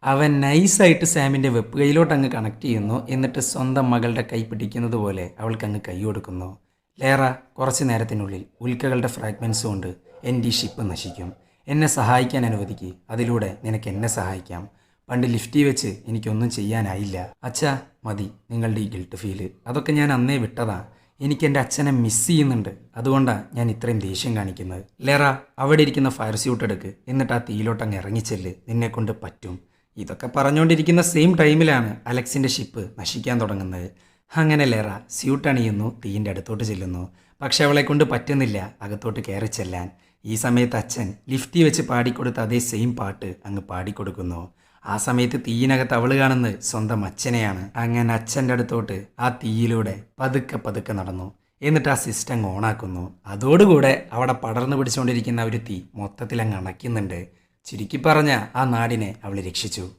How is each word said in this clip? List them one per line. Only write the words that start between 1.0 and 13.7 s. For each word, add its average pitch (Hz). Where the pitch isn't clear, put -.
സാമിൻ്റെ 139
വെപ്പ് 117
കൈയിലോട്ട് 151
അങ്ങ് 135
കണക്ട് 110
ചെയ്യുന്നു. 110
എന്നിട്ട് 131
സ്വന്തം 131
മകളുടെ 117
കൈ 113
പിടിക്കുന്നത് 113
പോലെ 95
അവൾക്കങ്ങ് 110
കൈ 92
കൊടുക്കുന്നു. 95
ലേറ, 135
കുറച്ച് 131
നേരത്തിനുള്ളിൽ 104
ഉൽക്കകളുടെ 123
ഫ്രാഗ്മെന്റ്സ് 113
കൊണ്ട് 92
എൻ്റെ 120
ഈ -
ഷിപ്പ് 113
നശിക്കും. 90
എന്നെ 151
സഹായിക്കാൻ 123
അനുവദിക്ക്. 101
അതിലൂടെ 113
നിനക്ക് 110